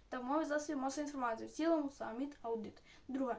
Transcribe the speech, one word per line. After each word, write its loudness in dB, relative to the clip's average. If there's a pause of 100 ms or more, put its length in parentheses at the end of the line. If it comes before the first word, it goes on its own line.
та -4
в -6
мові 2
засобів 0
масової 0
інформації -2
в -14
цілому, 4
саміт, -6
аудит. -4 (240)
Друге. 0